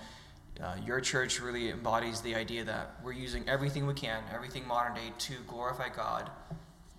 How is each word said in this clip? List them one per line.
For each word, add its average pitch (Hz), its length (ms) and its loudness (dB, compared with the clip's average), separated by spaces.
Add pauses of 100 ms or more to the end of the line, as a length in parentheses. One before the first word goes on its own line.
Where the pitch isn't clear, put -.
(640)
uh, 90 220 -2
your 123 160 4
church 127 400 4
really 120 300 0
embodies 117 520 2
the 117 120 0
idea 113 300 0
that 110 380 -2
we're 127 100 -4
using 123 360 -2
everything 139 380 4
we 139 80 2
can, 110 280 0 (100)
everything 127 340 -4
modern 120 280 4
day, 113 240 -4
to - 160 -2 (120)
glorify 123 420 0
God 113 420 0 (680)